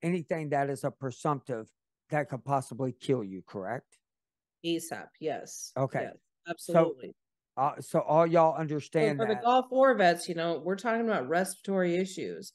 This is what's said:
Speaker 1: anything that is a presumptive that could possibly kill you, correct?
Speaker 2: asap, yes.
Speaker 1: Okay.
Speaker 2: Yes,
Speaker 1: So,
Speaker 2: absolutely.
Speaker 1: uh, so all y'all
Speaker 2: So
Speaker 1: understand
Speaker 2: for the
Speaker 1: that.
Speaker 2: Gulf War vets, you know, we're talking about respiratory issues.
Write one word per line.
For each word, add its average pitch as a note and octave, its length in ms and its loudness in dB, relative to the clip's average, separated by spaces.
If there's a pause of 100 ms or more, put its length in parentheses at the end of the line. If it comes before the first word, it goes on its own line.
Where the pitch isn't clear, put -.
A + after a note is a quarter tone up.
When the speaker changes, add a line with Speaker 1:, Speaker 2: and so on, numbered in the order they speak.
Speaker 1:
anything E3 480 -2
that C#3 200 0
is C3+ 140 -4
a C3 60 -2
presumptive C3+ 800 -4 (420)
that D3+ 180 -2
could C3 160 -10
possibly C3 480 -2
kill B2 320 -2
you, F#2+ 180 -10
correct? G#2 560 -10 (680)
Speaker 2:
asap, E3 440 -6 (120)
yes. - 560 -8
Speaker 1:
Okay. C3 280 -2
Speaker 2:
Yes, G#2+ 100 -12 (420)
Speaker 1:
So, - 200 -8
Speaker 2:
absolutely. E3 380 2 (420)
Speaker 1:
uh, C#3+ 240 -2
so D3 200 -2
all D3+ 260 4
y'all E3 280 6
Speaker 2:
So D#3+ 60 -4
Speaker 1:
understand D3+ 580 0
Speaker 2:
for A3+ 80 0
the G#3+ 80 0
Speaker 1:
that. G#3 80 -4
Speaker 2:
Gulf B3+ 280 4
War C4 240 6
vets, F3 340 4
you F3 80 -6
know, E3 220 0
we're F3+ 180 -2
talking A3+ 300 -2
about D#3+ 220 0
respiratory F#3 680 0
issues. E3+ 580 -6